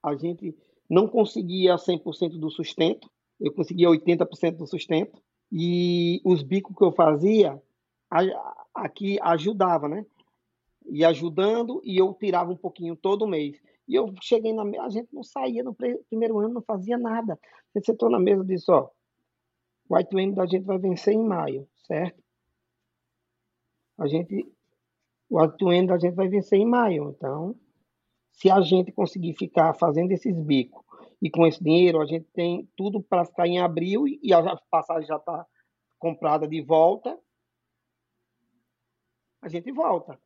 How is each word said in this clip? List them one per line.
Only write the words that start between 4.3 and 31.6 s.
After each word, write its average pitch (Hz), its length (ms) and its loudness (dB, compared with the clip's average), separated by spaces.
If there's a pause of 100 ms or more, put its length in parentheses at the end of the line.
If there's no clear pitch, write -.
cento 165 220 -2
do 160 80 -12
sustento, - 540 -4 (320)
e 175 720 0
os 180 180 4
bicos 190 340 -4
que - 80 6
eu 170 80 4
fazia, 165 680 4 (500)
a-, - 540 -2 (100)
aqui 196 460 -6
ajudava, 170 680 0
né? 202 180 -8 (800)
Ia 151 220 2
ajudando 190 760 -2
e 185 140 -2
eu 190 160 2
tirava 175 380 -2
um 180 40 -8
pouquinho 170 400 -10
todo 202 300 -2
mês. 151 340 -6 (260)
E 262 80 -6
eu 226 180 0 (100)
cheguei 220 300 0
na 220 120 -6
me-, 202 140 -6
a 247 100 -8
gente 226 240 -8
não 285 100 -14
saía 254 420 -6
no 240 100 -10
pre-, 247 340 -6
primeiro 226 300 -2
ano, 226 160 -2
não 233 80 -8
fazia 208 340 -6
nada. 226 420 -6 (360)
A 214 40 -2
gente - 80 -4
sentou 226 220 2
na 226 100 2
mesa 190 240 4
e 190 40 -4
disse: 185 240 -2
Ó, 139 180 4 (1000)
o 165 100 2
I 202 60 2
two 196 160 -2
N 196 140 -2
da 190 120 -2
gente 185 180 -2
vai 190 140 -4
vencer 185 360 0
em 220 100 0
maio, 147 440 -6 (180)
certo? 165 360 -6 (1800)
A 156 80 -4
gente, 170 400 -4 (840)
o 165 140 2
I 156 140 0
two 180 160 0
N 180 140 2
da 180 120 0
gente 175 160 0
vai 190 140 -2
vencer 196 300 0
em 214 80 2
maio, 196 440 0
então 151 460 -8 (840)
se 190 100 4
a 190 120 6
gente 180 280 2
conseguir 170 440 -4
ficar 165 400 2
fazendo 170 380 0
esses 185 280 -2
bicos 139 420 0 (380)
e 160 80 -2
com 165 180 4
esse 156 160 0